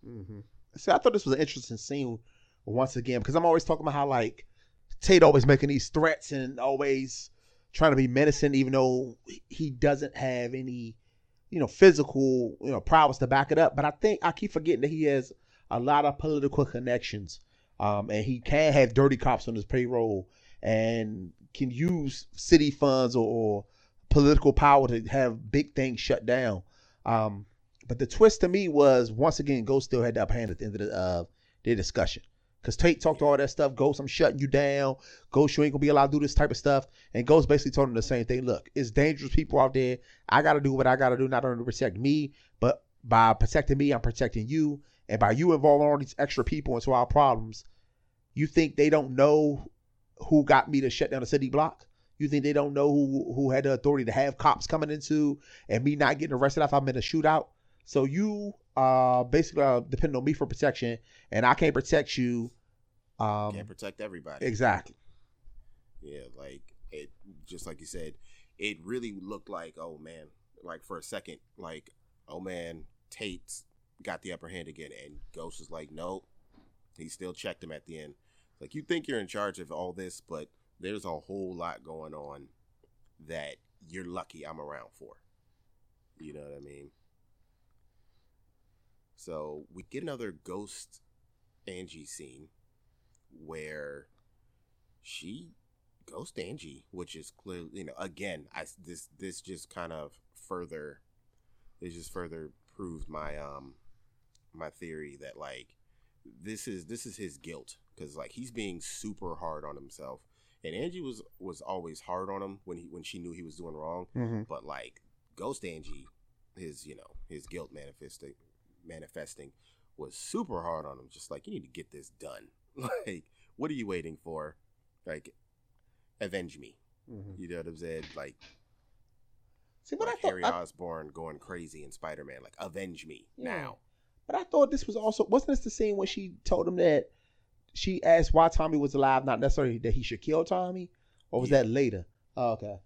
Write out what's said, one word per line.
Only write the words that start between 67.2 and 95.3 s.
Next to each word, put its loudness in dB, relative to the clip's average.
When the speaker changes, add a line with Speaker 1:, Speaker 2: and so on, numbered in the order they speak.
Speaker 2:
just -16
like -14
you -20
said, -12
it -6
really -10
looked -14
like, -14
oh -14
man, -20
like, -16
for -14
a -18
second, -14
like, -16
oh -16
man, -12
Tate's -14
got -10
the -12
upper -16
hand -14
again, -18
and -20
Ghost -16
is -20
like, -16
"Nope." -12
He -18
still -14
checked -14
him -18
at -18
the -16
end. -18
Like, -20
you -12
think -6
you're -6
in -10
charge -8
of -16
all -10
this, -14
but -14
there's -10
a -8
whole -12
lot -12
going -16
on -18
that -12
you're -14
lucky -14
I'm -16
around -16
for. -20
You -18
know -16
what -18
I -20
mean? -20
So -14
we -20
get -16
another -12
Ghost -18
Angie -16
scene -20
where -14
she -18